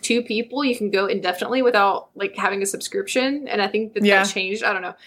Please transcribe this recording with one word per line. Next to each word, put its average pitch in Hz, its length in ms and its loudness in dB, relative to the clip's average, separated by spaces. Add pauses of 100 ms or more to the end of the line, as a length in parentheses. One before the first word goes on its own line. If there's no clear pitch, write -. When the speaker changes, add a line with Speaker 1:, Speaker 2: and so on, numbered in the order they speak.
Speaker 1:
two 233 200 2
people, 233 420 -4
you 240 120 0
can 208 140 -4
go 196 160 2
indefinitely 196 560 -2
without, 202 520 2
like, 196 220 -6
having 202 260 -2
a 196 40 0
subscription, 262 840 -4
and 208 140 0
I 196 60 0
think 214 260 -4
that 202 100 0
Speaker 2:
Yeah. 196 200 8
Speaker 1:
that 202 60 0
changed. 196 340 -4
I 214 100 2
don't 185 80 -4
know. - 120 -10 (120)